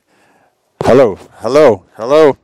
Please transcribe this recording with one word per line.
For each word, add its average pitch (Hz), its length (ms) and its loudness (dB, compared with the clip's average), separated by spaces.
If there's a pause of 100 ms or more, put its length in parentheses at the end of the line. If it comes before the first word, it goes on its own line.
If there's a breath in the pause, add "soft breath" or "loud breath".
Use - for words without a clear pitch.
(840 soft breath)
"Hello, 113 340 0 (220)
hello, 120 460 0 (100)
hello, 139 500 -2